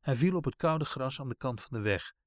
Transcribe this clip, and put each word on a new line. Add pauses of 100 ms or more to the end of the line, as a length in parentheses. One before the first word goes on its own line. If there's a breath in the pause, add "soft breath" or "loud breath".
Hij
viel
op
het
koude
gras
aan
de
kant
van
de
weg. (120)